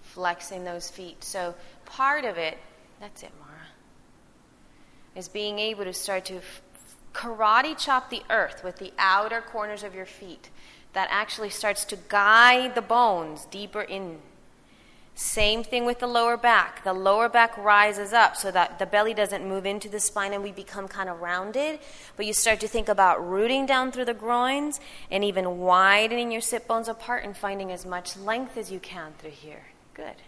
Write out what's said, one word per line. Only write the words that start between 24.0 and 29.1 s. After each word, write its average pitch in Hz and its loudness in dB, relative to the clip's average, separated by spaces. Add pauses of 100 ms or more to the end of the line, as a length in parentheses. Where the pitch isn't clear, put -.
the 233 -4
groins 247 -2 (320)
and 196 0
even 180 -2
widening 208 4
your 226 -4
sit 226 -4
bones 226 -2
apart 233 -6
and 196 -12
finding 196 -8
as 180 -12
much 180 -10
length 220 -6
as 190 -10
you 185 -10
can 165 -14